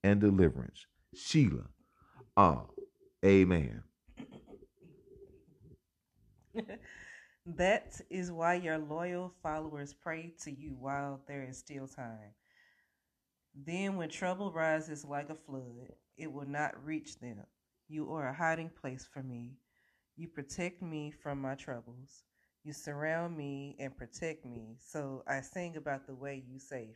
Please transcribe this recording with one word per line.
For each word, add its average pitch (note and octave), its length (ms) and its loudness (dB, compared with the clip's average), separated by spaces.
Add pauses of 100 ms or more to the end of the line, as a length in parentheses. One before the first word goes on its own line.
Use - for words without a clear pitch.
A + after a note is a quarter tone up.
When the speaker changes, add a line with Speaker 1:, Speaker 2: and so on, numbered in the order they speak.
Speaker 1:
and G2+ 160 8
deliverance." F#2+ 680 6 (260)
Sheila. E2+ 540 4 (680)
Ah, E2 300 8 (580)
amen. F2+ 600 8 (2750)
Speaker 2:
<laughs> A3 80 -2 (840)
That F3 540 2 (100)
is F#3 220 -4
why E3 240 2
your E3 220 0
loyal F3 640 -4
followers D3+ 540 -6
pray E3 380 -8 (100)
to D3+ 80 -10
you C#3 280 -12
while C#3 480 -4
there C#3 220 -8
is C3 80 -14
still C3+ 300 -12
time. A2+ 480 -14 (1300)
Then F#3+ 320 -2
when D#3+ 120 -2
trouble F#3 420 -2
rises D#3 520 0
like C#3+ 280 -6
a D#3 40 -10
flood, B2+ 560 -12 (260)
it D3+ 140 -10
will C#3 160 -10
not C#3+ 380 -2
reach D#3 340 -6
them. A#2 220 -10 (480)
You D3+ 240 -6
are D3 160 -2
a C3+ 40 -4
hiding D#3+ 360 0 (100)
place C3 320 -8
for C3+ 120 -10
me. B2 300 -10 (600)
You E3 120 -12
protect F3 560 -6
me D3+ 280 -6
from C#3+ 300 -6
my C3+ 140 -4
troubles. B2 680 -12 (400)
You D3+ 100 -10
surround D#3 640 -2
me C#3+ 440 -8
and C3+ 180 -8
protect D#3 480 -8
me. A#2 340 -14
So C3+ 480 -8
I C3+ 140 0
sing E3+ 360 -8
about C#3 280 -6
the C3+ 80 -14
way C3+ 340 -10
you C3 120 -16
save A#2 360 -12